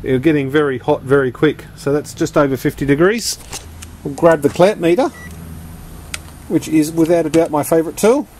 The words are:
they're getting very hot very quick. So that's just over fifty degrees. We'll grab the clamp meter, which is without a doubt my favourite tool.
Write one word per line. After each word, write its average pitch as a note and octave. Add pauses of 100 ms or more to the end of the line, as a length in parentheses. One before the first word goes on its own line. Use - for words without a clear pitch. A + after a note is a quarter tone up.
they're B2+
getting C#3
very C#3
hot D3
very C3+
quick. - (100)
So -
that's D3
just -
over C#3
fifty C#3+
degrees. F3 (640)
We'll C#3+
grab D#3+
the C#3+
clamp F#3
meter, F3+ (1400)
which D#3
is D#3
without E3
a D3
doubt D#3+
my D3
favourite E3
tool. A#3+ (140)